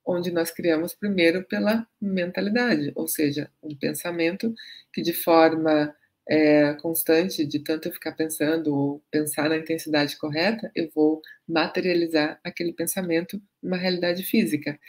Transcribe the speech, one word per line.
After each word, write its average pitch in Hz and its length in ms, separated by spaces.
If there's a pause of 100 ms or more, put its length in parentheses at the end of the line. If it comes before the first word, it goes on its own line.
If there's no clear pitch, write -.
onde 175 260
nós 170 200
criamos 170 420
primeiro 185 520
pela 208 420 (120)
mentalidade, 190 960
ou 160 140
seja, 147 420 (140)
um 151 120
pensamento 170 760 (400)
que - 80
de 170 120
forma, 160 840 (340)
é, 151 460
constante, 165 680
de 143 140
tanto 160 280
eu - 60
ficar - 180
pensando 156 640
ou 143 340
pensar 151 400
na 160 80
intensidade 156 600
correta, 170 580
eu 165 180
vou 156 280 (260)
materializar 165 960
aquele 175 280
pensamento 175 680 (220)
numa 185 140
realidade 175 440
física. 147 680